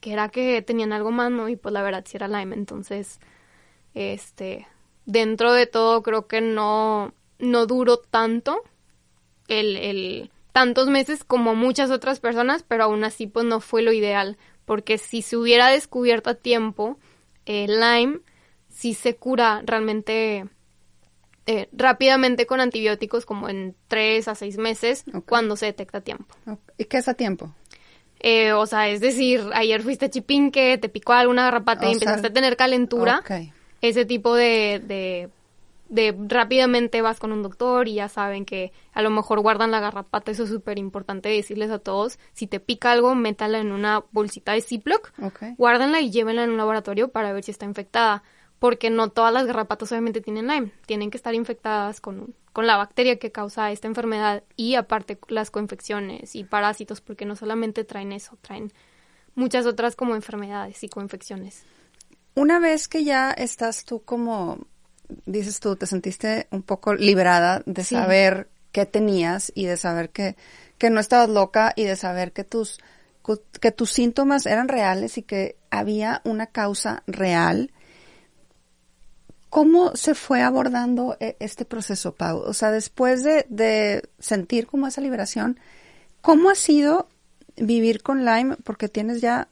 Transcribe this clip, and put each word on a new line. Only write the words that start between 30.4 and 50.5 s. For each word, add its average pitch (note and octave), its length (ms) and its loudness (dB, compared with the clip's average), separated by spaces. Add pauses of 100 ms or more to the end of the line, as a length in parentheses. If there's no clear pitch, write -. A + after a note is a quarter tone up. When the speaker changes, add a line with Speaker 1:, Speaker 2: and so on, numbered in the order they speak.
Speaker 1:
te G#3+ 100 -4
picó - 260 -2
alguna B3 300 6
garrapata A#3 420 2
y A3+ 40 4
Speaker 2:
O - 40 2
Speaker 1:
empezaste G#3+ 280 0
Speaker 2:
sea, A3 80 -2
Speaker 1:
a - 20 -14
tener B3+ 240 2
calentura. B3 640 2
Speaker 2:
ok. E3+ 300 -10 (300)
Speaker 1:
Ese A#3 240 2
tipo A#3 300 0
de, A3 500 2
de, F#3 460 -6 (580)
de G#3+ 260 2 (140)
rápidamente A#3+ 720 2
vas A3+ 200 0
con A3 120 -6
un G#3+ 120 -4
doctor B3 440 0
y G#3+ 60 -6
ya G3+ 140 -4
saben G3+ 360 -6
que F#3+ 280 -8 (200)
a G#3+ 100 -2
lo G#3+ 80 2
mejor G#3+ 300 0
guardan A3 300 2
la A3 100 0
garrapata. G#3 520 -6
Eso G#3+ 120 -6
es G3+ 60 -6
súper G#3 280 -6
importante G3 500 -8
decirles G#3+ 420 -2
a G#3+ 80 -6
todos. G3+ 400 -4 (140)
Si G#3 160 -10
te G3 100 -8
pica A#3+ 320 -2
algo, A#3+ 240 4
métala A3 460 -2
en G#3+ 100 -4
una G#3 400 -2
bolsita G#3 420 -4
de A3+ 100 0
Ziploc, D4+ 500 -4 (100)
Speaker 2:
Ok. G3 200 -10 (140)
Speaker 1:
guárdenla B3 440 4
y B3+ 100 0
llévenla A3+ 320 0
en A#3 80 0
un A3+ 60 -2
laboratorio G#3+ 520 -2
para G#3+ 240 -4
ver G3 120 -6
si G#3+ 80 -12
está G3+ 140 -14
infectada. G3+ 580 0 (340)
Porque A#3+ 320 0
no A3+ 200 2
todas A3+ 220 4
las B3+ 140 2
garrapatas A3 460 -4
obviamente A3+ 280 -4
tienen G#3+ 280 -8
Lyme. C4+ 240 -4 (140)